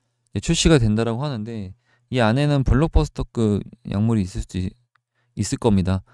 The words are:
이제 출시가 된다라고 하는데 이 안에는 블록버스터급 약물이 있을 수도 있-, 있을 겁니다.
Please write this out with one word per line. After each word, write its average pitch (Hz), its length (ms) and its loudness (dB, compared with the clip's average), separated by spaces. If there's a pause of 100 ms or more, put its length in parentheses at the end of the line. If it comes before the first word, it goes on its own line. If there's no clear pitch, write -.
(340)
이제 101 60 -4
출시가 165 380 4
된다라고 113 460 0
하는데 110 480 -10 (380)
이 127 100 -2
안에는 135 440 2
블록버스터급 120 1000 0 (280)
약물이 110 320 0
있을 92 200 -6
수도 - 160 -10
있-, 92 120 -4 (680)
있을 110 220 -4
겁니다. 95 440 0 (120)